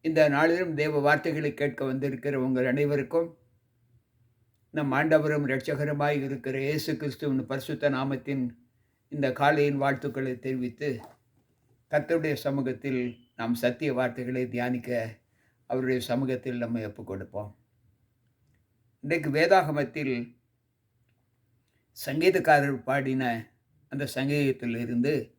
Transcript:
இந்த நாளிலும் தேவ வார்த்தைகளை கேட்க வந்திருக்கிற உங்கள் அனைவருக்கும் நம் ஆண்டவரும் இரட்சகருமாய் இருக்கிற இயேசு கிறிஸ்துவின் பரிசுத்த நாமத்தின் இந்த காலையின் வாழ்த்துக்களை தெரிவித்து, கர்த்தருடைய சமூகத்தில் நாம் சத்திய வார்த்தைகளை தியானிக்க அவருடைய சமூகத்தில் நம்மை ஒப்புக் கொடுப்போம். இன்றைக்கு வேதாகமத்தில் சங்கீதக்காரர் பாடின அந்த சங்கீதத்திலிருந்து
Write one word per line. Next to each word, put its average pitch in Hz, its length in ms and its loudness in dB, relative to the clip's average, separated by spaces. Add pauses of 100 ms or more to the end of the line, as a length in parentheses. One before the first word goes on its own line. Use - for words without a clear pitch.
இந்த 156 280 4
நாளிலும் 165 460 2
தேவ 151 240 0
வார்த்தைகளை 147 560 2
கேட்க 139 300 -2
வந்திருக்கிற 135 560 -2
உங்கள் 127 260 2
அனைவருக்கும் 147 720 0 (1300)
நம் 147 220 0
ஆண்டவரும் 151 560 4
இரட்சகருமாய் 147 760 0
இருக்கிற 135 380 -4
இயேசு 147 360 -2
கிறிஸ்துவின் 135 500 -4
பரிசுத்த 139 440 -2
நாமத்தின் 135 580 -2 (600)
இந்த 139 240 0
காலையின் 143 440 4
வாழ்த்துக்களை 135 600 -2
தெரிவித்து, 123 640 -6 (920)
கர்த்தருடைய 151 440 2
சமூகத்தில் 127 840 -2 (200)
நாம் 120 180 -2
சத்திய 123 380 0
வார்த்தைகளை 127 560 -2
தியானிக்க 120 680 -4 (480)
அவருடைய 127 340 0
சமூகத்தில் 127 580 -2
நம்மை 117 280 -4
ஒப்புக் 104 200 -12
கொடுப்போம். 98 520 -10 (1400)
இன்றைக்கு 151 300 -2
வேதாகமத்தில் 147 1040 2 (1700)
சங்கீதக்காரர் 143 760 4
பாடின 131 720 -2 (340)
அந்த 135 260 -6
சங்கீதத்திலிருந்து 131 1200 0